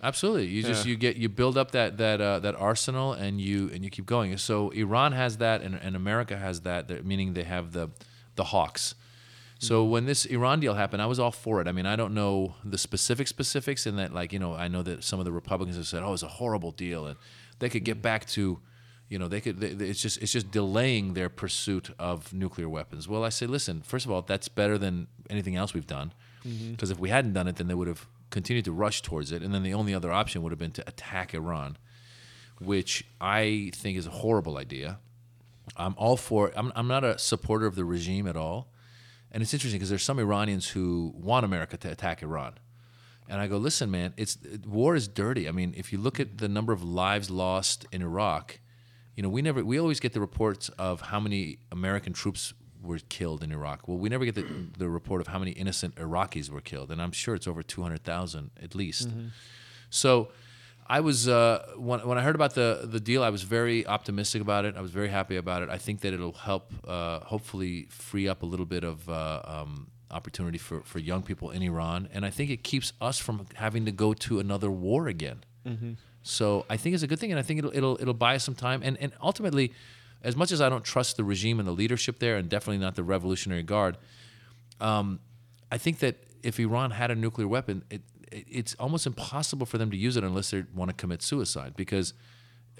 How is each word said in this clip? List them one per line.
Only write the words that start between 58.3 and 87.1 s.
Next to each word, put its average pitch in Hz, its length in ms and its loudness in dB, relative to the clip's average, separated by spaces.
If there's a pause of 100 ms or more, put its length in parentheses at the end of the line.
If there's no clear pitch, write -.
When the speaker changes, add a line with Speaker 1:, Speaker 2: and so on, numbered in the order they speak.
Speaker 1:
at 85 140 -12
least. 95 320 -4
Speaker 2:
Mm-hmm. 117 200 -6 (640)
Speaker 1:
So 123 380 6 (580)
I 135 120 4
was, 135 300 4
uh, 117 480 6
when, 120 280 -2
when 123 120 2
I 123 40 4
heard 151 140 4
about 147 200 4
the, 113 280 4
the 113 160 -2
deal, 120 240 4
I 113 60 6
was 101 140 0
very 117 440 2
optimistic 104 540 0
about 101 240 2
it. 101 100 -2
I 92 60 -8
was 92 100 -6
very 101 160 0
happy 95 300 0
about 90 240 -2
it. 90 80 -4
I - 80 -4
think 104 240 -4
that 98 120 0
it'll 87 200 -4
help, - 400 -4 (120)
uh, 85 340 -4
hopefully 92 720 -6
free - 380 -2
up 95 160 -2
a - 20 -4
little 90 200 -2
bit 85 180 -2
of, 82 240 -6
uh, 78 380 -4
um, 73 420 -10 (220)
opportunity 85 480 -6
for, 80 240 -8
for - 180 -10
young 90 240 -2
people - 280 -8
in 92 100 -4
Iran. 85 500 -2
And 98 140 -4
I 98 40 -4
think 139 200 -2
it 127 140 -4
keeps - 360 -2
us 127 200 -2
from 104 340 -4
having 110 320 0
to 107 80 0
go 107 200 4
to 107 280 0
another 98 280 0
war 98 380 2
again. 78 380 -6 (200)
Speaker 2:
Mm-hmm. 117 280 -6 (300)
Speaker 1:
So 104 460 2
I 110 60 2
think 165 180 0
it's 165 100 2
a 147 40 0
good 156 120 0
thing, 220 120 -2
and 156 80 2
I 131 40 0
think 156 160 0
it'll, 147 140 0
it'll, 131 280 4
it'll 127 120 2
buy 120 220 6
us 131 80 0
some 131 120 -2
time. 127 280 -2
And, 131 160 0
and 139 220 -2
ultimately, 147 500 2 (520)
as 120 120 0
much 175 160 2
as 165 80 2
I 139 80 8
don't 127 160 2
trust - 320 0
the 113 80 2
regime 101 360 2
and 98 80 0
the 90 40 0
leadership 113 480 0
there, 117 160 2
and 90 140 0
definitely 101 300 0
not 95 160 0
the 90 80 0
Revolutionary 90 600 0
Guard, 95 340 2 (840)
um, 104 380 2 (520)
I 117 60 0
think 165 220 0
that 127 180 2 (260)
if 120 160 -2
Iran 120 320 2
had 120 200 0